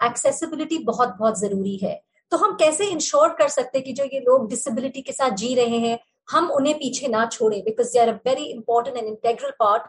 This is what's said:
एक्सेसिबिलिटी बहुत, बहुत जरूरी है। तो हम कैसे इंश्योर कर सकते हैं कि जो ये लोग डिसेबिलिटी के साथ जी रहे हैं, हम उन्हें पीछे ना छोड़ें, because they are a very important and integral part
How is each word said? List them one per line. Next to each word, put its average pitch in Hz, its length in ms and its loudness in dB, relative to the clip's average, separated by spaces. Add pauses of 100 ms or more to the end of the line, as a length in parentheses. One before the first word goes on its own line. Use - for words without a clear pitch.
एक्सेसिबिलिटी 311 720 -2
बहुत, 240 300 0
बहुत 214 320 -2
जरूरी 196 360 -2
है। 190 260 -6 (280)
तो 339 60 2
हम 381 200 0
कैसे 311 300 2
इंश्योर 311 420 2
कर 320 200 2
सकते 269 300 -2
हैं 262 60 -6
कि 269 80 -8
जो 269 120 -4
ये 269 160 -4
लोग 247 300 4
डिसेबिलिटी 262 520 -6
के - 100 -8
साथ 254 180 0
जी 220 240 -2
रहे 233 240 2
हैं, 233 200 0 (320)
हम 330 200 2
उन्हें 294 260 2
पीछे 277 320 -4
ना 226 180 0
छोड़ें, 214 380 -2
because 220 320 -2
they 233 120 6
are 220 120 -2
a 262 120 0
very 240 280 -4
important 240 380 0
and 220 100 -6
integral 233 440 -2 (100)
part 208 260 4